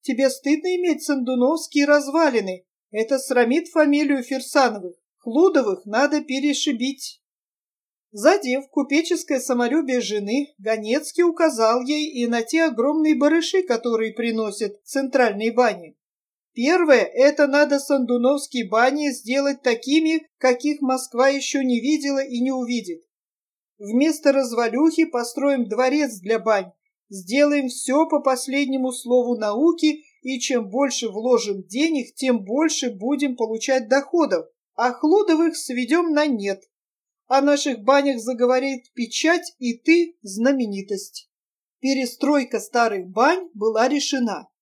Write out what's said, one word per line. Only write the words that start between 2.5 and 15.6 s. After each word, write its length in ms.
Это 280
срамит 500
фамилию 520
Фирсановых". 720
Хлудовых 640
надо 360
перешибить. 1000
Задев 580
купеческое 680
самолюбие 600
жены, 560
Ганецкий 680
указал 580
ей 300
и 160
на 160
те 220
огромные 500
барыши, 480
которые 480
приносят 680
в 40
центральные 680
бани. 420